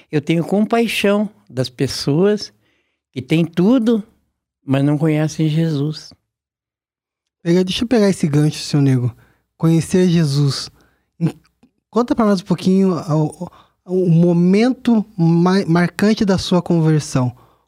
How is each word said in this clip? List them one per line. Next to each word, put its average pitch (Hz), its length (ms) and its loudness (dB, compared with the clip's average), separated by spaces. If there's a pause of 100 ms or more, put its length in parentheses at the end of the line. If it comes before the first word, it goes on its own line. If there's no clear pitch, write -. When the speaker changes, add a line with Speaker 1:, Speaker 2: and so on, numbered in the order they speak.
(100)
Speaker 1:
eu 156 100 -2
tenho 165 240 -2
compaixão 208 840 0 (220)
das 123 180 -6
pessoas 165 840 -2 (580)
que 135 100 -10
têm 160 240 0
tudo, 214 580 0 (600)
mas 139 200 0
não 147 120 2
conhecem 156 520 -2
Jesus. 156 640 -4 (1300)
Speaker 2:
Pega, 175 220 0
deixa 185 200 -6
eu 233 40 -4
pegar 214 200 2
esse 180 200 -2
gancho, 147 300 0
seu - 220 -2
Nego. 127 340 0 (420)
Conhecer 165 520 0
Jesus. 147 640 0 (480)
Em-, 165 160 -4 (560)
conta 240 240 -2
pra 233 120 2
nós 202 140 2
um - 40 -14
pouquinho 190 500 0
o, 151 500 -4
o, 170 60 -12 (540)
o 170 60 2
momento 185 960 2 (120)
mai-, 170 480 2
marcante 175 600 0
da 190 120 0
sua 180 240 -2
conversão. 156 720 0 (340)